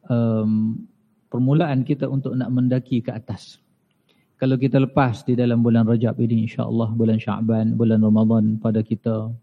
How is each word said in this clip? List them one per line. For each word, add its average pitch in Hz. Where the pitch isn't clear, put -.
em, 110
permulaan 135
kita 139
untuk 135
nak 127
mendaki 127
ke 113
atas. -
Kalau 131
kita 135
lepas 131
di 127
dalam 120
bulan 113
Rajab 117
ini, 113
insya-Allah 113
bulan 113
Sya'ban, 110
bulan 110
Ramadan 110
pada 110
kita 110